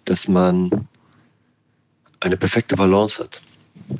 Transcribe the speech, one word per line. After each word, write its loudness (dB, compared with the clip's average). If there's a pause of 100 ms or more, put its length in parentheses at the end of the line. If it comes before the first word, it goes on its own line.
dass -2
man 2 (1300)
eine -2
perfekte -2
Balance 2
hat -14 (600)